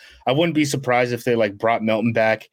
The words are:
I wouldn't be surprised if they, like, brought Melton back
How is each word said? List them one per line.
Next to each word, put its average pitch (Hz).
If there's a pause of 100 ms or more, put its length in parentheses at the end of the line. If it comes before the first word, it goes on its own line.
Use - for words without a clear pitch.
(260)
I 123
wouldn't 160
be 151
surprised 127
if 120
they, 120
like, 104
brought 113
Melton 110
back 110